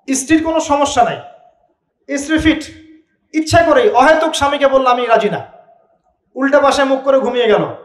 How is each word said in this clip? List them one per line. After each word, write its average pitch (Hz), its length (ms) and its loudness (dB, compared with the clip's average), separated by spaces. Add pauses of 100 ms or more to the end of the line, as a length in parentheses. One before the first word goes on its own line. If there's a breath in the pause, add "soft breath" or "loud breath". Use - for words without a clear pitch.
(140)
স্ত্রীর 311 300 0
কোনো 320 160 -2
সমস্যা 285 440 0
নাই, - 180 -4 (960)
স্ত্রী 311 200 -2
ফিট, - 260 0 (680)
ইচ্ছা 339 300 0
করেই 262 280 2
অহেতুক 311 440 2
স্বামীকে 285 320 0
বলল, 262 200 2
"আমি 247 200 0
রাজি 208 240 0
না", 143 140 -8 (920)
উল্টা 277 260 2
পাশে 277 240 2
মুখ 269 180 -2
করে 269 180 0
ঘুমিয়ে 240 260 -2
গেল। 180 200 2 (180)